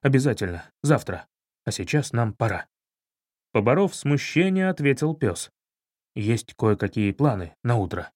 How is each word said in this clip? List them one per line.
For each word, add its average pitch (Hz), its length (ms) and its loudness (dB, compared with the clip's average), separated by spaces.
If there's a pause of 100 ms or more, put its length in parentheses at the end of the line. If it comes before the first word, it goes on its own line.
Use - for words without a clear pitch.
Обязательно. 127 640 0 (160)
Завтра. 143 460 0 (360)
А 107 80 -4
сейчас 143 400 -2
нам 117 220 0
пора». 104 320 -4 (840)
Поборов 131 440 2
смущение, 185 760 0
ответил 151 440 0
пес. 104 380 -4 (640)
«Есть 110 400 -2
кое-какие 104 560 0
планы 98 520 -2
на 120 140 2
утро». 87 380 -4